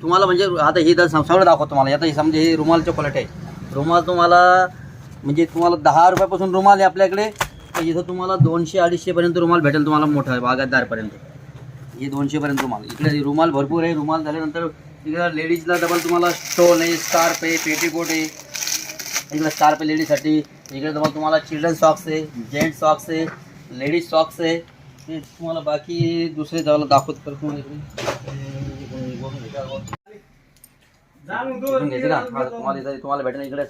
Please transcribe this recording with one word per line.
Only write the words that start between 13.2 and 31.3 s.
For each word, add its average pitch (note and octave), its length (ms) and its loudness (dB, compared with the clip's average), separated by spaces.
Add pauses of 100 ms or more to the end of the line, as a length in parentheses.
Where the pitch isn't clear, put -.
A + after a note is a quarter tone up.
रुमाल D3+ 280 2
भरपूर C#3+ 340 0
आहे. E3 100 0
रुमाल D#3 300 -2
झाल्यानंतर D#3+ 440 -6 (380)
इकडे E3 300 -4
लेडीजला D#3+ 380 -2
डबल E3+ 240 0
तुम्हाला F3 340 0
स्टोन F3 500 4
आहे, E3+ 120 0
स्कार्फ E3 500 0
आहे, E3 140 0
पेटीकोट D#3+ 520 -4
आहे. D#3+ 120 -2 (1120)
इकडे D#3 140 -2
स्कार्फ D3+ 300 2
आहे D#3 80 -4
लेडीजसाठी. D3+ 500 0 (340)
इकडे C#3 200 -8
डबल D3+ 180 -2
तुम्हाला D#3 300 0
चिल्ड्रन D#3 340 -4
सॉक्स D#3 340 0
आहे, D#3+ 140 -4
जेंट्स D3 580 -6
सॉक्स D#3 300 0
आहे, E3 160 -4 (460)
लेडीज D3 380 -4
सॉक्स D#3+ 300 0
आहे. E3 160 -2 (520)
हे D#3+ 120 -12
तुम्हाला E3 400 -10
बाकी E3 760 -4
दुसरे D3+ 280 -6
जायला D3+ 220 2
दाखवत C#3 280 2 (120)
करतो C#3+ 100 -10
तुम्हाला D3 240 -8
इकडे. C#3+ 160 -14 (3750)